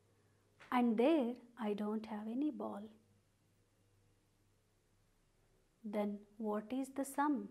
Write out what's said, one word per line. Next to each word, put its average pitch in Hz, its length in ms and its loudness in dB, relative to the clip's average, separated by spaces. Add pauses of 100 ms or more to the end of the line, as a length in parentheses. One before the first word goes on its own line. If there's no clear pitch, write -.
(760)
And 240 140 6 (140)
there 277 260 6 (380)
I 208 60 0 (100)
don't 214 300 -2
have 214 220 -8
any 294 160 0 (100)
ball. 208 220 -6 (3000)
Then 208 160 2 (380)
what 208 180 -2 (140)
is 262 80 -6 (100)
the 269 160 -2
sum? 294 200 2 (160)